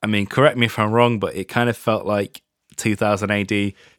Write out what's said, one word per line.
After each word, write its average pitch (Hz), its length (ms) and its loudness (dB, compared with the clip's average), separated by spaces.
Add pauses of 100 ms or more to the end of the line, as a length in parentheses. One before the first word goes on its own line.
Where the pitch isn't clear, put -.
I 107 40 -2
mean, 101 200 0
correct 127 300 2
me 120 80 2
if 107 120 -2
I'm 107 140 2
wrong, 120 280 2
but 90 160 -4
it 92 120 -8
kind 120 220 0
of 110 80 -2
felt 110 280 -2
like 101 360 -4 (340)
two 107 220 0
thousand 104 340 0
A 101 140 -2
D 101 300 -2 (240)